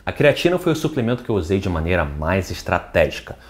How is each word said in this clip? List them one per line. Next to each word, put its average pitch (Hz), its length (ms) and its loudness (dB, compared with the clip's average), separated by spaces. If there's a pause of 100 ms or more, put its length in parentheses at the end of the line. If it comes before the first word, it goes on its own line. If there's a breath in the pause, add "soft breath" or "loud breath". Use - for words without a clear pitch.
A 95 40 -2
creatina 147 480 2
foi 170 140 0
o 151 40 2
suplemento 123 460 -2
que - 60 -10
eu 113 60 0
usei 95 260 0
de 95 80 -4
maneira 85 340 0
mais 78 480 -2
estratégica. - 880 0 (140 loud breath)